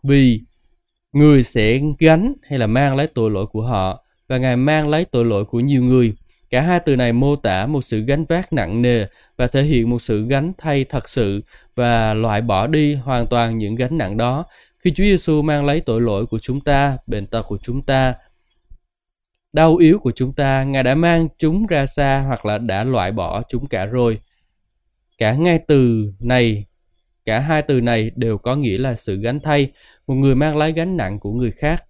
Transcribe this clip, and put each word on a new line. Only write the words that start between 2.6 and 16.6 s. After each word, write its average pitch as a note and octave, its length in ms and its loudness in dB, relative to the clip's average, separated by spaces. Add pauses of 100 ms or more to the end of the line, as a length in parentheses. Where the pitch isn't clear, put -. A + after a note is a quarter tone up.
mang C3 280 2
lấy C#3+ 120 0
tội A2+ 240 -2
lỗi G2+ 140 -2
của G#2+ 160 -8
họ, G2 420 -2 (240)
và C3 100 -2
Ngài B2+ 200 0
mang D3+ 320 2
lấy D#3+ 160 0
tội A#2+ 200 0
lỗi G#2+ 200 0
của A#2 140 -4
nhiều C3 240 2
người. B2 300 2 (360)
Cả B2 120 0
hai F3 180 2
từ D3 160 0
này B2 180 0
mô C#3 220 2
tả G2+ 300 -2
một C#3+ 160 -2
sự A2 200 -4
gánh C#3 240 -2
vác F3 280 -4
nặng G#2+ 280 -2
nề A#2+ 260 0 (300)
và B2 100 0
thể C3+ 160 0
hiện B2+ 260 2
một A#2+ 100 -2
sự A2 280 -2
gánh C#3 300 -2
thay C#3+ 260 -2
thật - 260 -8
sự G2+ 320 -2 (340)
và A#2+ 380 0
loại A2 280 -2
bỏ G#2+ 260 0
đi D3+ 280 0
hoàn B2 320 -2
toàn A#2 300 0
những G#2 180 -4
gánh B2+ 220 -4
nặng G#2 200 -4
đó. B2+ 280 -2 (340)
Khi F3+ 120 0
Chúa G#3 120 0
Giêsu E3+ 380 2
mang D3 240 0
lấy D3 160 0
tội A#2 200 -2
lỗi G#2+ 240 -2
của A2+ 140 -6
chúng C3+ 220 -6